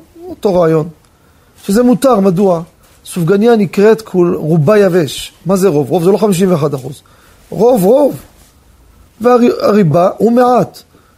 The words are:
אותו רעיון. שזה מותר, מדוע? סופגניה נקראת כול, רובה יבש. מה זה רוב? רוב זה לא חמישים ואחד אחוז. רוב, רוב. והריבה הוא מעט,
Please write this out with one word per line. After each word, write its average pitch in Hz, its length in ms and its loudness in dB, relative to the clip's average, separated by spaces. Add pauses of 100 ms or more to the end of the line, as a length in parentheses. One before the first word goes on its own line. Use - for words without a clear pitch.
(280)
אותו 220 260 -4
רעיון. 160 340 0 (760)
שזה 202 180 0
מותר, 247 380 2
מדוע? 185 420 0 (420)
סופגניה 202 520 0
נקראת 208 460 0
כול, 175 320 -2
רובה 165 440 0
יבש. 180 540 -2 (140)
מה 190 100 0
זה 190 120 0
רוב? 143 220 -2
רוב 165 140 -2
זה 185 60 2
לא 202 60 2
חמישים 190 360 0
ואחד 147 220 -2
אחוז. 131 280 -12 (480)
רוב, 214 340 0
רוב. 254 320 2 (1040)
והריבה 208 1000 2
הוא 220 140 0
מעט, 240 500 0 (360)